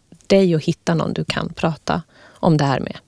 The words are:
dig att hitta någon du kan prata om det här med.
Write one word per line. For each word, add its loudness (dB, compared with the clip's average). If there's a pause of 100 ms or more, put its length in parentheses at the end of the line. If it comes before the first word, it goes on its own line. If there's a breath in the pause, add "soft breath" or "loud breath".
(260)
dig 4
att -2
hitta -2
någon -2
du -6
kan -4
prata -4 (280 soft breath)
om 2
det 2
här 0
med. -8 (120)